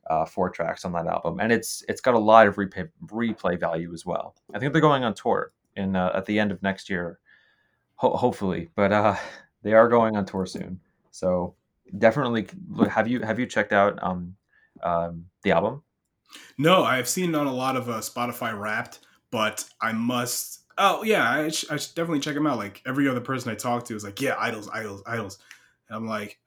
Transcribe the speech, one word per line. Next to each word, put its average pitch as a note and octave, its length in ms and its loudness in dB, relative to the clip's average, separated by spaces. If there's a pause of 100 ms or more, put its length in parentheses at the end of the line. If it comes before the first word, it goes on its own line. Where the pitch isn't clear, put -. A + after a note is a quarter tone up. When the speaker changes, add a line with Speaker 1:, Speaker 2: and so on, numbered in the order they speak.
(120)
Speaker 1:
uh, D#2+ 140 2
four F2+ 260 -2
tracks E2 340 -6
on F2+ 80 -4
that E2+ 140 -4
album, E2 320 -4
and A2 120 2
it's, - 360 -2
it's A2 140 -4
got B2+ 120 2
a A2+ 60 4
lot G#2+ 280 8
of G2 80 0
replay, F#2+ 320 -6 (200)
replay G#2 520 -4
value E2+ 340 -4
as E2 120 -14
well. - 300 -6 (180)
I G#2+ 60 -6
think C3+ 140 -4
they're D#3 80 4
going C#3+ 220 4
on A2 120 -2
tour - 380 -2 (220)
in, F#2+ 200 -2
uh, F2+ 180 2
at F#2+ 140 -2
the G#2 100 0
end G#2 140 2
of F2+ 100 -8
next F#2+ 260 -2
year, F2 320 -6 (760)
ho-, - 200 2
hopefully, F#2+ 600 -2
but, G2+ 160 4
uh, G#2 240 4 (460)
they G#2 120 0
are A2+ 160 10
going A2+ 260 4
on G2 100 0
tour F#2+ 200 -4
soon. - 340 -10 (320)
So F2+ 440 -2 (420)
definitely A2+ 500 2 (220)
look, G#2+ 200 2
have A2 180 2
you, A#2+ 140 -2
have A2 180 -2
you B2 60 -2
checked - 280 -2
out, G2+ 280 4
um, F2+ 340 -4 (460)
um, E2+ 440 -2 (180)
the G2 80 2
album? G#2 320 0 (720)
Speaker 2:
No, D#3+ 260 6
I've B2 260 2
seen F3+ 220 0
it D#3+ 40 0
on D3 120 0
a C3 60 -2
lot C3 220 0
of, A#2+ 140 -4
uh, A2 100 -4
Spotify A#2+ 580 -4
Wrapped, G#2+ 420 -6 (320)
but G#2+ 340 -2 (160)
I A2 100 0
must, A#2+ 720 -2 (160)
oh G3 260 2
yeah, F#3 260 4
I D3+ 200 0
sh-, - 200 -4
I D3+ 60 -4
should - 180 -6
definitely E3 280 -2
check D3 160 -4
'em D3+ 100 0
out. C3 100 0
Like, G2+ 280 -8
every C3+ 220 0
other B2+ 120 0
person B2 320 -4
I G#2+ 40 -4
talk A#2+ 300 -4
to A2+ 100 -8
is G#2 80 -8
like, G2+ 180 -8
"Yeah, B2+ 180 0
Idols, A2 340 -6
Idols, G#2 320 -10
Idols." A2+ 320 -8 (520)
And A2 80 -10
I'm A2+ 100 -8
like, G#2+ 400 -8